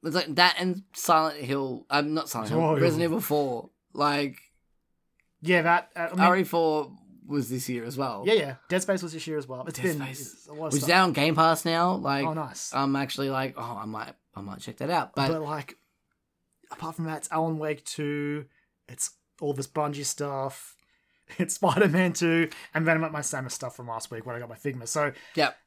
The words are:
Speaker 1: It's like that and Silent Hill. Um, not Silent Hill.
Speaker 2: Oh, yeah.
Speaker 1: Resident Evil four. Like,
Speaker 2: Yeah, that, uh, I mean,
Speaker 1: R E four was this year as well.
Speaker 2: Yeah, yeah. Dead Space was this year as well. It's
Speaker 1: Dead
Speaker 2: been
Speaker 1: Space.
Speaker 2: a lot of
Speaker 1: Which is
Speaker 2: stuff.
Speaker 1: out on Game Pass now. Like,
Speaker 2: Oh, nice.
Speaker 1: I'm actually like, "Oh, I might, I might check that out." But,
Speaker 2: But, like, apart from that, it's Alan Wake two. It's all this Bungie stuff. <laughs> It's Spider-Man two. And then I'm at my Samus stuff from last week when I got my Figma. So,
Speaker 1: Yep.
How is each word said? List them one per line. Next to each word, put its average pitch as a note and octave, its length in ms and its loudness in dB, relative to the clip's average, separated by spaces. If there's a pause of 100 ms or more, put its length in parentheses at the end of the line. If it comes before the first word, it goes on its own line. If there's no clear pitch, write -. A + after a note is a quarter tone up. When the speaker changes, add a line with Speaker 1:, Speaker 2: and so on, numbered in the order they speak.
Speaker 1:
It's D3+ 100 -4
like D#3 220 -2
that F3 220 6
and F#3 340 0
Silent D#3 460 4
Hill. C3+ 520 -4
Um, D3 240 2
not D#3+ 140 -2
Silent A2 220 -6
Hill. D#3 100 2
Speaker 2:
Oh, D#3+ 160 4
yeah. C3+ 60 4
Speaker 1:
Resident E3 220 4
Evil E3 160 0
four. C#3 500 -2 (220)
Like, C#3+ 460 0 (1040)
Speaker 2:
Yeah, E3+ 200 4
that, E3+ 340 4
uh, E3+ 160 -2
I - 20 -10
mean, F#3 60 2
Speaker 1:
R F3+ 180 8
E F#3 60 4
four D#3 480 2 (340)
was C3+ 240 -2
this B2+ 180 -6
year A#2+ 160 -4
as A#2+ 140 -8
well. A#2+ 280 -4
Speaker 2:
Yeah, G#3+ 80 4
yeah. C#3+ 200 0 (140)
Dead F#3 140 0
Space F#3+ 200 0
was E3 100 -8
this D#3+ 140 -10
year D#3 120 -4
as C3+ 100 -8
well. B2+ 180 -10
It's - 120 -10
Speaker 1:
Dead D#3+ 200 0
Speaker 2:
been C3+ 160 -8
Speaker 1:
Space. - 340 -16
Speaker 2:
a D3 40 -18
lot D3+ 160 -8
of C#3+ 40 -4
Speaker 1:
Which D3 80 2
is C3+ 40 -2
Speaker 2:
stuff. E3+ 120 4
Speaker 1:
out F#3+ 80 8
on F3 80 2
Game C#3+ 220 2
Pass D#3+ 300 4
now. E3+ 300 2
Like, C#3 320 -2
Speaker 2:
Oh, D#3 60 -4
nice. D3+ 420 -8
Speaker 1:
I'm C#3 220 2
actually C#3 340 -4
like, C3 260 -4
"Oh, A#2 260 -8
I A2 40 -8
might, A2 280 -10 (200)
I G2 60 -12
might G2 200 -12
check A2+ 180 -12
that C#3 120 -4
out." E3+ 240 -2
But, C#3 140 2
Speaker 2:
But, D#3+ 140 0
like, D3 340 -8 (960)
apart D#3+ 260 -10
from E3 100 -4
that, D#3 120 -6
it's - 140 -10
Alan D#3+ 260 0
Wake D3+ 260 -4
two. D3 600 -4 (420)
It's - 220 -6 (300)
all D3 120 -2
this C3+ 140 -4
Bungie D3 380 -2
stuff. C3+ 760 -6
<laughs> - 40 -20 (540)
It's F3+ 160 0
Spider-Man F3+ 580 4
two. E3 360 4 (260)
And D#3+ 140 2
then D#3+ 80 6
I'm D#3+ 80 2
at D#3 80 -4
my D3+ 80 -4
Samus C3 320 -6
stuff - 240 -8
from B2 100 -14
last A2+ 240 -8
week A2+ 160 -10
when B2 80 -8
I A#2 60 -8
got A#2+ 80 -10
my A2+ 80 -14
Figma. B2+ 320 -6
So, D3 240 0 (240)
Speaker 1:
Yep. D3 200 2 (100)